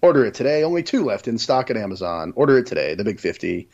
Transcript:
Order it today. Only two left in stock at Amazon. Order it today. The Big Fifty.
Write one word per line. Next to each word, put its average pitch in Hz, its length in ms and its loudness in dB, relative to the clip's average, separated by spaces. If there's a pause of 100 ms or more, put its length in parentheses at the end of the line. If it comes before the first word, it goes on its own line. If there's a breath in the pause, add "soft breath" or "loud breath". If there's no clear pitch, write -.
Order 147 260 6
it 101 80 -4
today. 147 280 0
Only 170 200 0
two 214 220 0
left 104 220 -4
in 117 120 -2
stock 127 320 0
at 120 60 -2
Amazon. 90 600 -6
Order 139 220 4
it 123 80 2
today. 73 280 -2
The 90 100 -6
Big 101 140 -4
Fifty. 87 560 -6